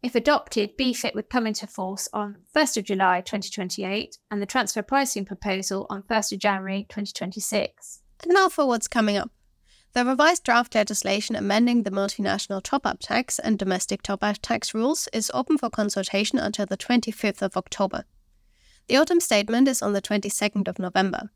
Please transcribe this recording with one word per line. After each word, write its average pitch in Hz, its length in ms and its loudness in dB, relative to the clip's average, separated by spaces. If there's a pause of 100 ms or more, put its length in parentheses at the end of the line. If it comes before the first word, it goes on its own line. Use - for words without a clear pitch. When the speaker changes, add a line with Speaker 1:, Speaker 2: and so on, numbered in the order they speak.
Speaker 1:
If 247 100 -4
adopted, 226 640 2
B 254 160 2
fit - 220 -4
would - 160 -8
come 240 160 2
into 214 180 -4
force 196 480 -8
on 208 260 -6 (140)
first 302 240 4
of 208 60 -4
July 190 380 2
twenty 202 280 -6
twenty-eight 190 680 -6 (100)
and 214 120 -4
the 202 40 -2
transfer 220 380 -2
pricing 262 420 0
proposal 196 640 -4
on 196 180 -8
first 214 260 0
of 196 40 -6
January 196 500 -2
twenty - 260 -8
twenty-six. - 880 -6 (200)
Speaker 2:
And 339 120 2
now 381 160 6
for 285 180 0
what's 233 220 0
coming 214 260 2
up. 190 160 -2 (600)
The 247 100 2
revised 294 400 4
draft 240 320 2
legislation 208 600 0
amending 226 440 4
the 196 80 -2
multinational 196 720 -2
top-up - 380 -2
tax - 400 -2
and 220 180 0
domestic 190 440 -2
top-up 208 400 -2
tax - 320 -2
rules 254 400 0
is 220 200 -2
open 254 240 2
for 240 120 -2
consultation 208 680 0
until 208 280 -2
the 190 100 -4
twenty-fifth 220 680 -2
of 196 140 -2
October. - 480 -2 (840)
The 240 80 6
autumn 339 240 6
statement 226 480 4
is 262 120 0
on 202 120 0
the 196 80 2
twenty-second 202 680 -2
of 180 120 -8
November. 190 560 0